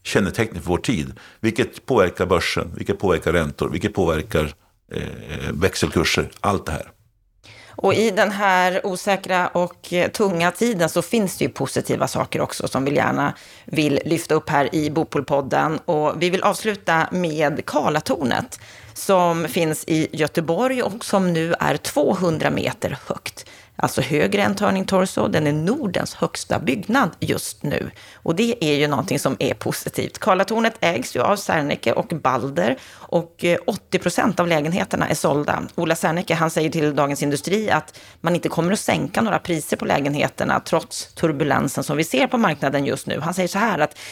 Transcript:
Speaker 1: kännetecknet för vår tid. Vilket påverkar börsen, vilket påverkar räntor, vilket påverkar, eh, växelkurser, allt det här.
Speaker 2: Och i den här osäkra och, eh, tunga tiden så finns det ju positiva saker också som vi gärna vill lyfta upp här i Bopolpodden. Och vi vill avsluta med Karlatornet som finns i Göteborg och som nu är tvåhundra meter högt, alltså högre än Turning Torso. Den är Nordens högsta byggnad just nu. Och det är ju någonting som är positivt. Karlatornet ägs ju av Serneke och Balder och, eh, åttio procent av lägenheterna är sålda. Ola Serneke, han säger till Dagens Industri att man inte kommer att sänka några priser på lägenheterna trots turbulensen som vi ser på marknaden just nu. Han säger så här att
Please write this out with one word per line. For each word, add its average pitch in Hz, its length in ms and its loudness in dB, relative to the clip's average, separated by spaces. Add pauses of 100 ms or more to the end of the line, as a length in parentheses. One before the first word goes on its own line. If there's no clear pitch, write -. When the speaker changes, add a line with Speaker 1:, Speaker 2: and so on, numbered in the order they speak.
Speaker 1:
kännetecknet 117 580 0
för - 60 -10
vår 87 100 2
tid. 76 340 -4 (280)
Vilket - 460 -2
påverkar 95 400 2
börsen, 82 480 0
vilket - 240 -4
påverkar 85 340 2
räntor, 76 360 0
vilket 87 260 -2
påverkar, 78 600 0 (380)
eh, 71 600 -8
växelkurser, 82 800 0 (100)
allt 98 260 -2
det 78 60 -6
här. - 180 -8 (920)
Speaker 2:
Och 196 120 6
i 220 160 4
den 196 200 4
här 185 560 2
osäkra 185 640 0
och, - 440 -4
eh, 175 180 2
tunga 180 400 2
tiden 180 380 2
så 170 140 0
finns 202 340 0
det - 80 -2
ju 131 60 0
positiva 131 580 -2
saker - 320 -2
också - 280 -4
som 131 160 -2
vi 143 100 0
gärna 139 400 0 (300)
vill 147 400 0
lyfta 156 300 0
upp 156 160 0
här 143 240 2
i 151 160 0
Bopolpodden. 147 880 0
Och 151 440 0
vi 180 80 2
vill 190 120 -2
avsluta 185 680 0
med 160 540 0
Karlatornet 254 920 -2 (340)
som 170 540 2
finns 160 380 0
i 160 260 2
Göteborg 170 720 0
och 202 220 -4
som 190 280 2
nu 165 280 0
är 147 160 2
tvåhundra 175 720 0
meter - 560 -2
högt, - 400 -8 (360)
alltså - 180 0
högre 156 420 2
än 208 120 2
Turning 196 300 0
Torso. 190 440 2
Den 160 180 2
är 143 60 2
Nordens 185 640 -2
högsta - 440 -2
byggnad 220 520 0 (100)
just - 420 -4
nu. - 280 -4 (240)
Och - 200 -4
det 226 300 0
är 151 100 4
ju 143 140 2
någonting 143 300 0
som 135 200 -2
är - 160 0
positivt. - 640 -6
Karlatornet 220 640 2
ägs 175 360 0
ju - 40 0
av 190 160 2
Serneke 156 560 0
och - 140 -2 (160)
Balder 139 540 0 (160)
och, - 520 -4
eh, 175 220 4
åttio 196 320 -2
procent - 420 0
av 175 80 2
lägenheterna 165 600 0
är - 60 0
sålda. 147 480 0 (120)
Ola 165 200 0
Serneke, 170 400 0
han 160 160 0
säger 160 200 0
till 151 260 0
Dagens 143 260 0
Industri 165 480 0
att - 300 -2 (200)
man 170 140 2
inte 170 140 0
kommer 170 240 0
att 208 80 0
sänka - 420 0
några 190 160 2
priser - 380 -2
på - 80 -4
lägenheterna 139 760 0
trots - 540 -4
turbulensen 143 680 0
som 147 120 -2
vi 151 80 2
ser 262 220 0
på 262 120 0
marknaden 147 460 0
just - 220 -2
nu. - 140 -4
Han 170 140 -4
säger 180 140 0
så 196 100 -4
här 202 200 2
att 147 200 0 (140)